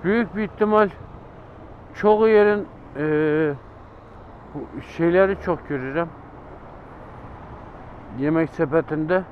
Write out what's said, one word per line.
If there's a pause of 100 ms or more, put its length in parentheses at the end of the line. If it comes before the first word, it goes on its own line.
büyük
bir
ihtimal (1040)
çoğu
yerin, (300)
e, (1000)
bu
şeyleri
çok
görürüm. (2000)
Yemek
sepetinde.